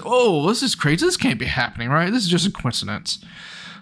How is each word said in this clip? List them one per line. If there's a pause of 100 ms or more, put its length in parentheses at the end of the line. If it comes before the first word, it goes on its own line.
"Oh,
this
is
crazy.
This
can't
be
happening,
right?
This
is
just
a
coincidence." (560)